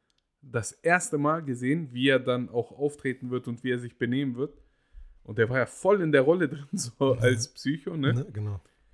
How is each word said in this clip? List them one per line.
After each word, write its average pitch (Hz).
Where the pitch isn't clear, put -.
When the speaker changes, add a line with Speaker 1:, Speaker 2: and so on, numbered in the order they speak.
Speaker 1:
das 120
erste -
Mal 156
gesehen, 135
wie 127
er 135
dann 123
auch 117
auftreten 131
wird 123
und 120
wie 127
er 123
sich 120
benehmen 127
wird. 143
Und 110
der 113
war 127
ja 120
voll 196
in 156
der 135
Rolle 165
drin, 143
<laughs> -
so 135
Speaker 2:
Ja. 120
Speaker 1:
als 120
Psycho, 160
ne? 139
Speaker 2:
Ne, 127
genau. 104